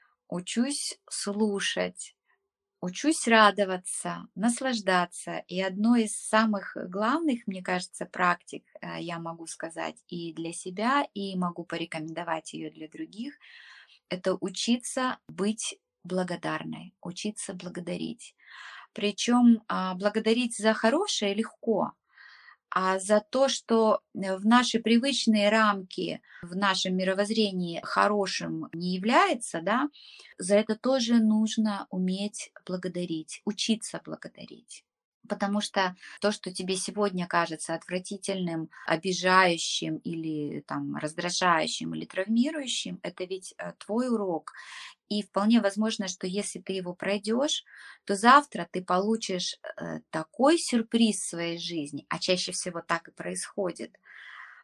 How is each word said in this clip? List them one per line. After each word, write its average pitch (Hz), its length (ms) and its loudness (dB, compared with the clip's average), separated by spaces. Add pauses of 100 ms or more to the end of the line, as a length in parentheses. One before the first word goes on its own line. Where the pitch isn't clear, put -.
(300)
учусь 226 720 -4 (100)
слушать, 196 1040 -2 (680)
учусь 208 480 -2
радоваться, 190 1040 4
наслаждаться. 190 1120 0
И 180 120 -4
одной 214 440 2
из - 120 -6
самых 220 600 0 (120)
главных, 240 580 0
мне 190 160 -6
кажется, 185 440 -4
практик, 175 560 -2 (180)
э, 170 200 -8
я 170 180 -8
могу 165 280 -8
сказать 165 500 -8 (120)
и 170 240 -8
для 165 200 -8
себя, 226 520 0 (100)
и 196 220 -4
могу 175 280 -2
порекомендовать 160 920 -6
ее 156 160 -10
для 156 180 -16
других, 180 460 -12 (720)
это 185 320 -2
учиться 247 800 -2 (100)
быть 196 500 -4 (260)
благодарной, 170 880 -4 (100)
учиться 196 520 -8
благодарить. 175 800 -8 (580)
Причем, 233 760 6
а, 185 260 -2
благодарить 220 640 0
за 220 180 4
хорошее 226 600 2
легко, 220 580 0 (800)
а 190 280 2
за 208 220 4
то, 262 280 2
что, 226 520 4 (140)
э, 190 220 -2
в 196 100 -4
наши 240 320 6
привычные 226 720 4
рамки, 190 680 2 (220)
в 175 140 -10
нашем 190 400 2
мировоззрении 190 880 0
хорошим 190 880 0
не 180 220 -4
является, 240 680 2
да, 240 280 0 (500)
за 185 180 2
это 214 200 2
тоже 247 420 2
нужно 214 720 2
уметь 185 600 -4 (160)
благодарить, 180 800 -6
учиться - 600 -4
благодарить. - 800 -16 (440)
Потому 202 340 -2
что 185 340 -2 (240)
то, 208 120 2
что 185 220 -8
тебе 185 220 -4
сегодня 185 520 -2
кажется 165 480 -2
отвратительным, 180 920 -4 (160)
обижающим 175 1120 2
или, 156 720 -6
там, 143 300 -6
раздражающим 165 1000 0
или 156 100 -6
травмирующим, 233 1000 -2
это 180 200 -8
ведь, 185 340 -10
э, 175 200 -10
твой 240 320 -2
урок. 202 440 -2 (560)
И 208 120 -2
вполне 214 400 4
возможно, 208 460 0
что 185 200 -6
если 196 320 -6
ты 190 140 -6
его 180 200 -6
пройдешь, 208 720 -2 (420)
то 202 100 0
завтра 214 540 6
ты 180 140 -4
получишь, 190 760 0 (200)
э, 165 220 -8 (100)
такой 262 480 4
сюрприз 226 640 2
в - 80 -8
своей 170 280 -6
жизни, 160 520 -8
а 165 100 -4
чаще 185 320 0
всего 170 300 -6
так - 260 -4
и - 40 -20
происходит. 180 840 -8 (680)